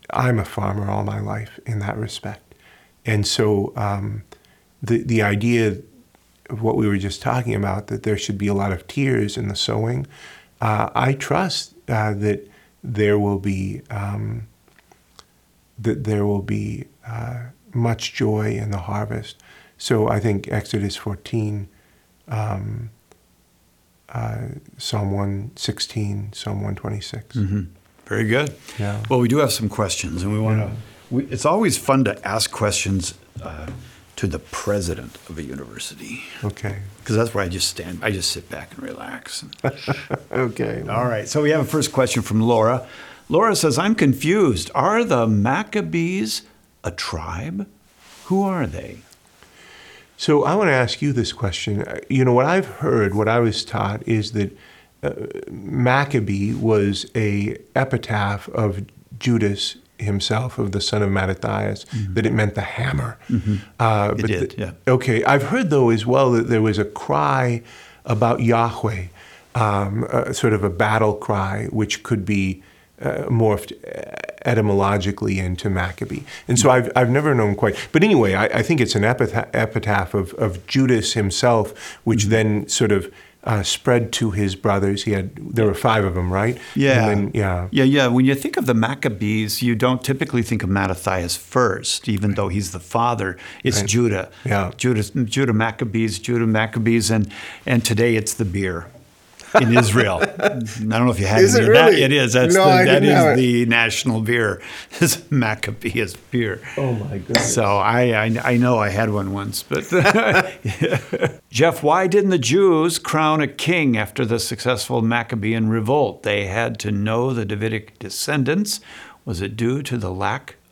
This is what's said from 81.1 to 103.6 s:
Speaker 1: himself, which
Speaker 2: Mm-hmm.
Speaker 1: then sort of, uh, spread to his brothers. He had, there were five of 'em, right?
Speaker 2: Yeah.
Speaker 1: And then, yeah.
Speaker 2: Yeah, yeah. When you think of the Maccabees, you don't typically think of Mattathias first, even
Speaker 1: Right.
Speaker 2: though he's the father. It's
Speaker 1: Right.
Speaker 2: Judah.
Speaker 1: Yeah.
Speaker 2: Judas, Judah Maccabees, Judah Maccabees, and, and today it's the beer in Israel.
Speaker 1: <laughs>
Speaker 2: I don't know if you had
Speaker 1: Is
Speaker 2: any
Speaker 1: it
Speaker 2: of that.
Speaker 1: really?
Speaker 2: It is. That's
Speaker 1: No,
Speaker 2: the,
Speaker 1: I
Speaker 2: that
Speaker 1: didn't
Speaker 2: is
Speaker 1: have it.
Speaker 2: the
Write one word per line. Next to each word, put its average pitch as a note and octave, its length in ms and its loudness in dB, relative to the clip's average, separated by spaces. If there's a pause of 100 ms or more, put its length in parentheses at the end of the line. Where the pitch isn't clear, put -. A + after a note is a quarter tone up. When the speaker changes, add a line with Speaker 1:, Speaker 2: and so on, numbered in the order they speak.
Speaker 1:
himself, A2 920 0
which A2+ 160 2
Speaker 2:
Mm-hmm. G2+ 80 0
Speaker 1:
then A2 400 2
sort G#2+ 240 2
of, G2 180 0 (340)
uh, G#2 180 0
spread A#2+ 480 0
to A2 200 -2
his G2 260 0
brothers. G2 460 0
He A2 80 -2
had, F#2+ 200 -2 (240)
there A2+ 100 4
were G2+ 80 4
five A2 300 2
of F2+ 140 0
'em, F2+ 140 0
right? G#2+ 260 0 (180)
Speaker 2:
Yeah. C3 320 4
Speaker 1:
And G2+ 200 0
then, - 60 -8
yeah. F#2 380 -2
Speaker 2:
Yeah, C3+ 140 4
yeah. C3+ 220 4
When B2+ 180 4
you C3+ 100 4
think G#3+ 220 -4
of - 80 -2
the C3 80 2
Maccabees, A2 880 0
you A#2+ 120 2
don't B2 280 0
typically C3+ 400 0
think G#2+ 180 -2
of F2+ 80 -2
Mattathias F#2 680 -2
first, - 720 -2
even G#2 220 0
Speaker 1:
Right. F#2 40 -2
Speaker 2:
though G2 140 -2
he's F#2 220 -2
the F2+ 100 -10
father. A2+ 560 -2 (260)
It's G#2 160 0
Speaker 1:
Right. G2 100 -2
Speaker 2:
Judah. G#2 400 0 (160)
Speaker 1:
Yeah. G2+ 300 0
Speaker 2:
Judas, A2 360 0
Judah B2 420 0
Maccabees, A2 640 0
Judah A#2 280 0
Maccabees, A2 640 2
and, G#2+ 220 2 (340)
and A#2+ 200 2
today A#2 320 4
it's G#2 160 -2
the A2 120 -2
beer F#2 420 -4 (720)
in A#2 160 6
Israel. G#2+ 440 4 (120)
Speaker 1:
<laughs> - 80 -12
Speaker 2:
I - 100 2
don't A2 400 -6 (160)
know B2+ 40 4
if G2 100 0
you G2 60 0
had A2 160 4
Speaker 1:
Is - 140 6
Speaker 2:
any - 100 6
Speaker 1:
it - 40 6
Speaker 2:
of - 40 8
that. - 180 8
Speaker 1:
really? C#3+ 120 4
Speaker 2:
It C3+ 80 4
is. C3 220 4
That's B2+ 200 6
Speaker 1:
No, F#3+ 120 6
Speaker 2:
the, F#3+ 60 8
Speaker 1:
I - 140 6
Speaker 2:
that C#3 140 6
Speaker 1:
didn't C#3 100 6
Speaker 2:
is - 60 8
Speaker 1:
have D#3 180 6
it. B2+ 80 4
Speaker 2:
the A#2+ 240 4